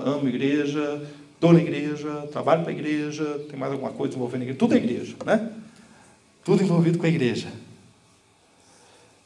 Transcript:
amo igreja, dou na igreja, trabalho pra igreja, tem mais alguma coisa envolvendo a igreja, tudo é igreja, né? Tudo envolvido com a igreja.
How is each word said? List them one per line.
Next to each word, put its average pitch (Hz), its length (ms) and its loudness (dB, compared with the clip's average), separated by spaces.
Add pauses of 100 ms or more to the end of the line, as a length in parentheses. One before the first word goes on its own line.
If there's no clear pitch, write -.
amo 139 240 0
igreja, 147 760 -2 (340)
dou 170 120 6
na 170 80 10
igreja, 147 720 -4
trabalho 147 320 2
pra 160 80 -4
igreja, 151 540 -4 (240)
tem 143 100 -12
mais 135 120 -4
alguma 127 200 -4
coisa 131 240 -4
envolvendo 127 260 -4
a - 20 -6
igreja, 127 160 -8
tudo 233 160 4
é - 20 8
igreja, 123 380 -2 (100)
né? 220 260 0 (920)
Tudo 185 180 4
envolvido 165 360 4
com 165 60 -2
a 165 40 4
igreja. 127 420 0 (1700)